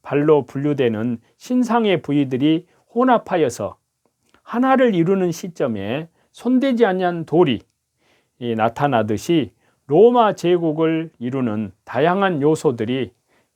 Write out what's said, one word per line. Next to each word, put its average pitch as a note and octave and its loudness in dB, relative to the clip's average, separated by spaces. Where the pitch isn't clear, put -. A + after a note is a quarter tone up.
발로 D3 2
분류되는 B2 -2
신상의 A3+ 0
부위들이 D3 0
혼합하여서 F#3 0
하나를 B3 0
이루는 F3+ 0
시점에 C3+ -6
손대지 B3 0
아니한 F3+ -2
돌이, D3 2
이, A#2+ -4
나타나듯이 A#2 0
로마 G#3+ 4
제국을 D#3+ -2
이루는 A#2 -6
다양한 F3 0
요소들이, C3 -2